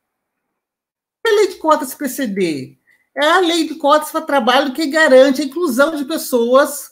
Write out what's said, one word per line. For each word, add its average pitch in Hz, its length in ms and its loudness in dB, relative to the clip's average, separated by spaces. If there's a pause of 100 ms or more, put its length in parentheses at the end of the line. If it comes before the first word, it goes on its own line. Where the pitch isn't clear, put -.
(1300)
A 453 80 2
lei 403 140 2
de - 80 -12
cotas 302 360 0
P 285 160 -8
C 269 160 -6
D 170 540 -6 (340)
é 277 140 -2
a 349 140 2
lei 330 260 0
de 294 80 -12
cotas 294 380 0
para 320 80 -4
trabalho 277 520 0
que 320 140 -4
garante 277 560 4
a - 20 -4
inclusão 302 520 -2
de 285 80 -6
pessoas 269 880 -2